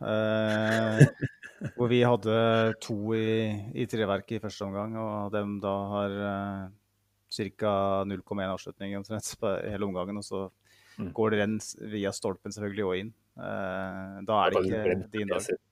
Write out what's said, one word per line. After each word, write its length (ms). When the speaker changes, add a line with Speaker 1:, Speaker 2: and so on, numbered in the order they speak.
Speaker 1:
eh, 1040
Speaker 2:
<laughs> 720
Speaker 1:
hvor 120
vi 120
hadde 800
to 320
i, 400
i 100
treverket 540
i 20
første 240
omgang, 320
og 340
dem 300
da 140
har, 180
eh, 600
cirka 760
null 160
komma 200
en 140
avslutning 400
omtrent 320
på 140
hele 160
omgangen, 320
og 80
så 240
Speaker 2:
Mm. 160
Speaker 1:
går 180
det 80
renn 220
s-, 180
via 320
stolpen 400
selvfølgelig 340
og 120
inn. 160
Eh, 880
da 80
er 40
det 20
Speaker 2:
Jeg 0
har 0
faktisk 220
Speaker 1:
ikke 100
Speaker 2:
glemt 280
Speaker 1:
din 160
Speaker 2:
det 60
Speaker 1:
dag. 80
Speaker 2:
sitt, 200